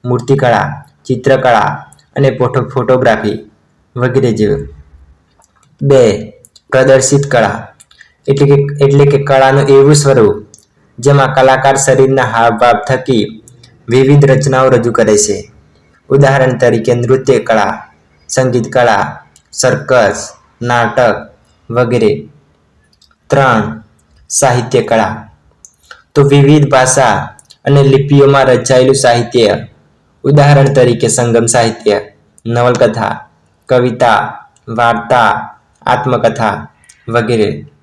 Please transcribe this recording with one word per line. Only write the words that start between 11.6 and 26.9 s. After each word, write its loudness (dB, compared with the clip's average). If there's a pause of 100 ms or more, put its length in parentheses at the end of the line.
શરીરના 0
હાવભાવ 0 (160)
થકી -4 (460)
વિવિધ 4
રચનાઓ 0
રજૂ 0
કરે 0
છે. -4 (580)
ઉદાહરણ 2
તરીકે 0
નૃત્ય 0
કળા, -4 (400)
સંગીત -4
કળા, -2 (260)
સર્કસ, -2 (320)
નાટક -2 (380)
વગેરે. -2 (1000)
ત્રણ, -2 (460)
સાહિત્ય -2
કળા. -4 (840)
તો 2
વિવિધ 4
ભાષા 0 (280)